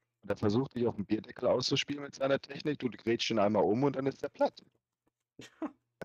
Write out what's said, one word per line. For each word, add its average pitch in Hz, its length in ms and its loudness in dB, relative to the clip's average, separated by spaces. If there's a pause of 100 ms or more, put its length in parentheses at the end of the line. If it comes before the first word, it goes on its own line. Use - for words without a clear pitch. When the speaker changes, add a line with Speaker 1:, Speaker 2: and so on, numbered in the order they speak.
(240)
Speaker 1:
Und 98 60 -4
er 101 80 -2
versucht, 113 380 0
dich 120 120 0
auf 104 80 0
dem 101 100 -4
Bierdeckel 110 420 -4
auszuspielen 139 560 0
mit 139 120 -14
seiner 135 240 2
Technik, 139 400 -6
du 123 100 -2
grätschst - 400 0
ihn 113 100 2
einmal 101 240 4
um 113 200 4
und 135 120 2
dann 135 120 -4
ist - 160 -4
er - 60 -6
platt. - 360 -2 (760)
Speaker 2:
<laughs> - 380 -12 (280)